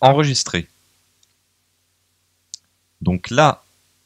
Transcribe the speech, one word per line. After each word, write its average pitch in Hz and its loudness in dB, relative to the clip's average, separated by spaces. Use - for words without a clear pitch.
enregistrer. 135 0
Donc 90 -4
là, 139 0